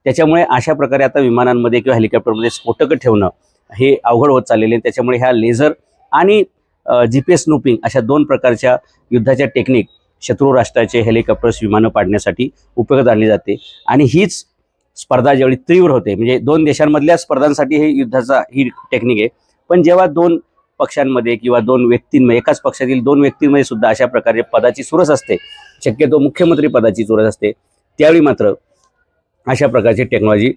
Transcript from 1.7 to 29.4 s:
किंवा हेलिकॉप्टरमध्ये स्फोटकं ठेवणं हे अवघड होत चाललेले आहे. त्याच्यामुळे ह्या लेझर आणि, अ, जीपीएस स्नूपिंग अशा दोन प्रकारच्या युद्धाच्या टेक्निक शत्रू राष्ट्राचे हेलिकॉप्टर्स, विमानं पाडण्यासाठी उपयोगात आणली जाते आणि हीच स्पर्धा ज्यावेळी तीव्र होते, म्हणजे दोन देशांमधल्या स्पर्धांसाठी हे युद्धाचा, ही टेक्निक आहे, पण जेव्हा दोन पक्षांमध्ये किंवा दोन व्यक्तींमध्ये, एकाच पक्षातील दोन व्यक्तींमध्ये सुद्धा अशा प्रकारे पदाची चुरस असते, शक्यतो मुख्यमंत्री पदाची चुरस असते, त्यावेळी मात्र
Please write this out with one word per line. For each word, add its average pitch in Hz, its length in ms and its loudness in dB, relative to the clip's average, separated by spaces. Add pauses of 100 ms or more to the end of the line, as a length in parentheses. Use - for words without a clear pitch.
किंवा 123 160 0
हेलिकॉप्टरमध्ये 110 540 -2
स्फोटकं 135 460 -4
ठेवणं 107 320 0 (440)
हे 131 320 2
अवघड 120 260 2
होत 131 120 2
चाललेले 110 320 0
आहे. 117 60 -2
त्याच्यामुळे 120 380 -2
ह्या 127 140 0
लेझर 117 400 0 (400)
आणि, 190 320 2 (420)
अ, 123 180 2
जीपीएस 135 380 0
स्नूपिंग 135 420 0
अशा - 160 -2
दोन 139 240 0
प्रकारच्या 127 520 0 (340)
युद्धाच्या 123 360 0
टेक्निक 127 400 -2 (360)
शत्रू 135 340 0
राष्ट्राचे 117 440 0
हेलिकॉप्टर्स, 113 600 -2
विमानं 107 260 0
पाडण्यासाठी 104 600 -2 (280)
उपयोगात 123 320 0
आणली 110 180 2
जाते 101 300 -2 (300)
आणि 139 180 2
हीच 170 400 0 (520)
स्पर्धा 127 380 0
ज्यावेळी 131 220 2
तीव्र 175 340 2
होते, 107 240 -2
म्हणजे 117 240 -2
दोन 151 260 0
देशांमधल्या 151 520 2
स्पर्धांसाठी 143 600 -2
हे 151 120 0
युद्धाचा, 131 520 -2
ही 127 280 -4 (240)
टेक्निक 117 280 -2
आहे, 113 80 -2 (400)
पण 175 140 2
जेव्हा 180 240 4
दोन 170 340 0 (380)
पक्षांमध्ये 127 580 -2
किंवा 120 240 0
दोन 123 260 0
व्यक्तींमध्ये, 120 500 2
एकाच 131 240 -2
पक्षातील 131 420 -4
दोन 143 180 2
व्यक्तींमध्ये 139 440 0
सुद्धा 113 240 -2
अशा 110 180 0
प्रकारे 117 340 -2
पदाची 120 420 -2
चुरस 160 280 -2
असते, 127 260 -2 (480)
शक्यतो 143 340 0
मुख्यमंत्री 151 480 0
पदाची 113 380 0
चुरस 107 240 0
असते, 104 240 -4 (460)
त्यावेळी 160 220 4
मात्र 135 320 0 (920)